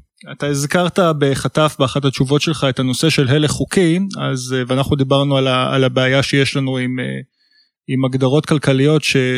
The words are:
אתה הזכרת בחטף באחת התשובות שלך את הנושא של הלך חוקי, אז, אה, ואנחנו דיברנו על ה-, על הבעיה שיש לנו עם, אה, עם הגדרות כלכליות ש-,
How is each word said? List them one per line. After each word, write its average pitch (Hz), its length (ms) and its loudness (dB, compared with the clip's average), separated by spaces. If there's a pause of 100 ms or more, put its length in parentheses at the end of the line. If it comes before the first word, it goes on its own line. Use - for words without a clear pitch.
(320)
אתה 147 140 -8
הזכרת 147 520 -2 (200)
בחטף 143 600 0
באחת 135 260 -2
התשובות 139 380 0
שלך 156 260 -2
את 123 100 -4
הנושא 131 320 0
של 143 180 2
הלך 147 220 2
חוקי, 175 480 0 (220)
אז, 131 360 -6
אה, 127 100 -2
ואנחנו 131 300 0
דיברנו 139 400 2
על 135 100 2
ה-, 131 280 0
על 135 100 2
הבעיה 131 380 2
שיש 139 340 0
לנו 131 220 -2
עם, 127 220 -4
אה, 127 40 -6 (840)
עם 131 160 0
הגדרות 131 420 2
כלכליות 143 580 2
ש-, - 120 0 (220)